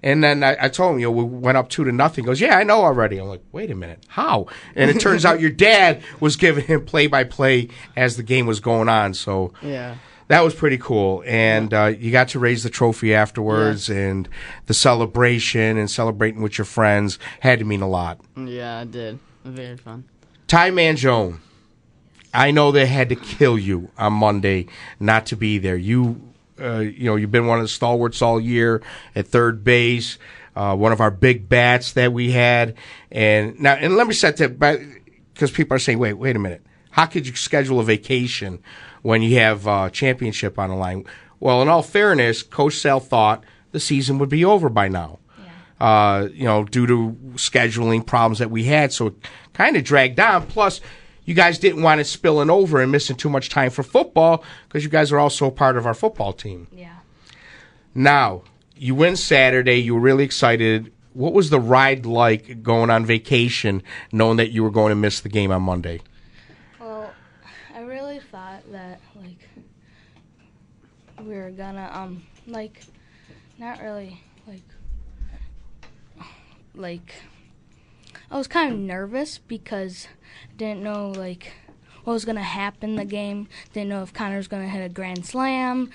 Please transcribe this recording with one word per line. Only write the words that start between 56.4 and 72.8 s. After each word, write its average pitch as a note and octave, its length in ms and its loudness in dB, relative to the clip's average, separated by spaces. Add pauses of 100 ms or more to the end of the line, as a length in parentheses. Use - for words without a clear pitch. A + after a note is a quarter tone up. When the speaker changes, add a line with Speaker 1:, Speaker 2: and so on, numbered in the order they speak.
Speaker 3:
Yeah. F3+ 180 -20 (1080)
Speaker 1:
Now, B2+ 460 2 (340)
you C3 200 -4
win E3+ 200 4
Saturday. B2+ 600 2
You A#2+ 180 -2
were A#2 60 0
really C3+ 240 4
excited. A2+ 680 0 (220)
What C#3 200 -4
was F3+ 160 2
the C#3+ 100 2
ride B2+ 460 2
like A#2 580 0
going A#2 260 2
on A2+ 160 2
vacation, A2+ 800 -2 (280)
knowing A2+ 260 2
that A2+ 140 0
you A2 120 -2
were G#2+ 80 0
going G#2+ 180 2
to G#2 60 2
miss G#2 260 -2
the - 80 -12
game G2+ 220 -2
on F#2 100 0
Monday? F2+ 400 -6 (800)
Speaker 3:
Well, A3 340 -16 (640)
I A#3 60 -18
really C4+ 380 -14
thought F#3+ 520 -20
that, F#3 280 -20 (160)
like, F3+ 320 -20 (1700)
we G#3+ 140 -16
were F#3 160 -16
gonna, G3 420 -16
um, F#3 300 -16 (240)
like, G#3+ 340 -18 (800)